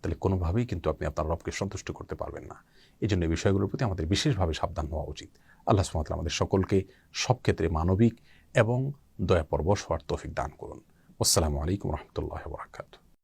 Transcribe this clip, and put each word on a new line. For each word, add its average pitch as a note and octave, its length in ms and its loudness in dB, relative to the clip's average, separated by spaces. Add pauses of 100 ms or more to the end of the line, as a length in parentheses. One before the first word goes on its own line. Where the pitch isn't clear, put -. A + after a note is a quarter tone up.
তাহলে F2 140 -2
কোনোভাবেই F#2+ 500 0
কিন্তু F2 240 -2
আপনি - 180 -2
আপনার D#2 200 -2
রবকে E2 240 -4
সন্তুষ্ট - 400 -6
করতে - 240 -8
পারবেন C#2+ 280 -8
না। - 200 -16 (380)
এই - 60 0
জন্য F2+ 180 4
এই D#2+ 40 2
বিষয়গুলোর G2 380 2
প্রতি - 180 -2
আমাদের F2 200 -2
বিশেষভাবে F#2+ 480 2
সাবধান D2+ 340 -4
হওয়া D#2 180 -4
উচিত। - 240 -12 (360)
আল্লাহ G2 180 0
সুবহানাহু - 140 -4
ওয়া D#2+ 60 0
তাআলা D#2+ 120 -4
আমাদের D#2+ 140 -4
সকলকে F#2+ 540 2 (300)
সব - 200 0
ক্ষেত্রে - 360 0
মানবিক F#2 500 4 (340)
এবং B2+ 380 2 (300)
দয়াপরবশ E2 600 2
হওয়ার D#2+ 260 -2
তৌফিক D2+ 260 -6
দান - 240 -4
করুন। - 240 -14 (380)
আসসালামু D2+ 400 4
আলাইকুম D#2+ 320 -2
ওয়া - 60 -2
রাহমাতুল্লাহি - 520 -8
ওয়া - 80 -10
বারাকাতুহু। - 520 -16 (140)